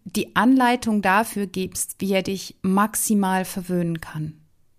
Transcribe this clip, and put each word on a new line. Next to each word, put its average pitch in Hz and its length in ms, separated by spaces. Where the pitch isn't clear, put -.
die - 320
Anleitung 240 640
dafür 202 460
gibst, - 520
wie 196 120
er 190 120
dich 190 380
maximal 190 840
verwöhnen 175 560
kann. 156 360